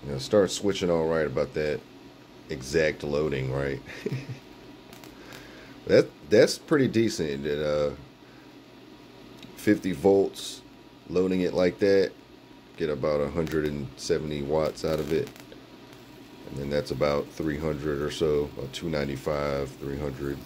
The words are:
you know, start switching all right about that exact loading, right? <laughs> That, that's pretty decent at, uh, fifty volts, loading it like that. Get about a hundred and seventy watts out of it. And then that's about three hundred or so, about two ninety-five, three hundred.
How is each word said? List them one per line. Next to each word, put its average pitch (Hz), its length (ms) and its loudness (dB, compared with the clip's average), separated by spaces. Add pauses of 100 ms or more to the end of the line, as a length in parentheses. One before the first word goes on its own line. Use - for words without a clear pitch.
you 69 80 -6
know, 67 60 -4
start 92 320 4
switching 95 400 0
all 82 160 2
right 80 200 2
about 69 280 -2
that 76 260 -2 (680)
exact 73 520 0
loading, 71 500 0
right? 69 280 -2 (240)
<laughs> - 80 -4 (1700)
That, 135 220 6 (220)
that's 127 260 8
pretty 139 320 2
decent 85 560 0
at, 73 140 0
uh, 76 320 2 (1600)
fifty 98 380 2
volts, 98 680 2 (480)
loading 92 320 2
it 87 100 0
like 90 280 2
that. 98 320 6 (680)
Get 82 100 -2
about 73 320 0
a 71 80 0
hundred 78 380 -2
and 73 200 -4 (120)
seventy 76 420 -2
watts 73 420 0
out 80 160 0
of 76 140 -2
it. 78 160 0 (1200)
And 65 100 -10
then 69 120 -6
that's 71 200 -2
about 71 380 0
three 78 300 -4
hundred 76 420 -2
or 73 100 -2
so, 73 460 2
about 67 160 -10
two - 160 -6
ninety-five, 71 840 -2
three 69 260 -8
hundred. 69 480 -4